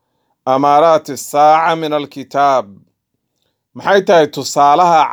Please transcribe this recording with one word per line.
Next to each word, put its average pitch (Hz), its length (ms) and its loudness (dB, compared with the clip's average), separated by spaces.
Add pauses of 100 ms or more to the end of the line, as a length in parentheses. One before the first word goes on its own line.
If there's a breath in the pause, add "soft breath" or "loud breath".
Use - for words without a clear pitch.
(480)
أمارات 147 640 2
الساعة 156 640 0
من 156 180 -8
الكتاب؟" 135 840 -4 (1000)
Maxay 190 280 0
tahay 170 220 2
tusaalaha 147 840 0